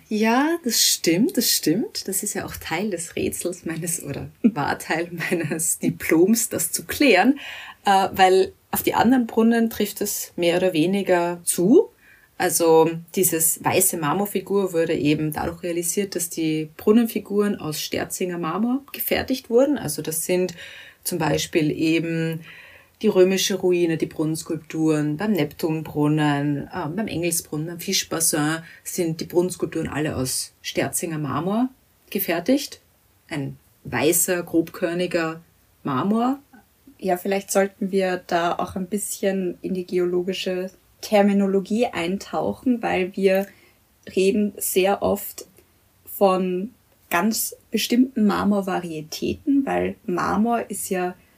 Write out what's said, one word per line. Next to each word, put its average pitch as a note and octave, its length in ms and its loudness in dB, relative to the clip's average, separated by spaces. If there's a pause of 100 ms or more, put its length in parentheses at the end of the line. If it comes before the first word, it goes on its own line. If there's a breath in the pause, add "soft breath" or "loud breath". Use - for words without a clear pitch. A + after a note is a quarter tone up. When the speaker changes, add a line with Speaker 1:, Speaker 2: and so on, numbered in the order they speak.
Speaker 1:
ja, B3 540 2
das A3+ 220 2
stimmt, G3+ 520 2
das - 140 2
stimmt. - 560 -2
Das F#3+ 140 -4
ist G#3 140 -6
ja F3 100 -6
auch - 100 -12
Teil G3 360 -4
des E3+ 240 -8
Rätsels - 500 -4
meines, E3 380 -6
oder C#3 260 -10 (140)
war - 340 0
Teil E3+ 340 -4
meines E3 680 -2
Diploms, F#3+ 680 2
das - 220 -4
zu - 140 -6
klären, B3 540 4 (440 loud breath)
äh, G3 280 4
weil F#3+ 420 4 (180)
auf - 120 -4
die - 100 0
anderen A#3 340 4
Brunnen A3+ 420 4
trifft - 320 -4
es - 340 -6
mehr E3+ 220 2
oder F#3 160 2
weniger F3 680 2
zu. B3 460 4 (480 soft breath)
Also E3 540 4 (240)
dieses E3 480 0
weiße - 340 2
Marmorfigur F#3+ 760 -2
wurde E3 200 0
eben D#3 400 0
dadurch - 300 -6
realisiert, F3 520 -4
dass - 140 -6
die D#3 480 -2
Brunnenfiguren G#3 840 2
aus D3+ 220 -6
Sterzinger F3 560 -6
Marmor G#3 540 -2
gefertigt - 580 -4
wurden. C4 280 4
Also D3+ 240 -6
das D#3+ 240 -4
sind F3+ 280 0 (500 loud breath)
zum F3+ 140 -4
Beispiel D#3 540 0
eben D#3+ 720 0 (600 loud breath)
die A3 60 2
römische F#3+ 480 4
Ruine, F3 420 2
die D#3+ 80 -4
Brunnenskulpturen, D#3 1120 -2
beim G#3+ 140 0
Neptunbrunnen, D3+ 1400 0
ähm, E3+ 220 -6
beim G#3+ 120 -4
Engelsbrunnen, E3 600 -4
beim E3+ 120 -10
Fischbassin D#3+ 800 -2 (240 loud breath)
sind E3 380 -4
die D#3 40 -8
Brunnenskulpturen E3+ 640 -2
alle D3 280 -4
aus - 460 -6
Sterzinger D#3+ 580 -6
Marmor F#3 500 -2 (400)
gefertigt. F#3+ 720 -2 (480)
Ein C#3 280 -6 (280)
weißer, E3+ 580 0
grobkörniger E3+ 960 -2 (420)
Marmor, A3 560 0 (600)
Speaker 2:
Ja, F#3 180 0
vielleicht G3 340 -4
sollten G3 400 0
wir F#3 360 0
da E3+ 260 0
auch - 220 -6
ein F#3 120 -6
bisschen F#3+ 760 -4
in F3+ 120 -6
die F3+ 120 -4
geologische F3+ 840 -2 (300)
Terminologie G3+ 840 4
eintauchen, G3 920 -2
weil F3+ 340 -2
wir F#3+ 320 2 (680 loud breath)
reden G3 420 2
sehr G3 440 2
oft - 440 -2 (600)
von F#3 640 0 (380)
ganz G#3 460 0 (160)
bestimmten A#3 540 2
Marmorvarietäten, F#3+ 1400 0
weil F3+ 300 -2 (100)
Marmor G#3 640 0
ist - 200 -8
ja F3+ 260 -2 (220 soft breath)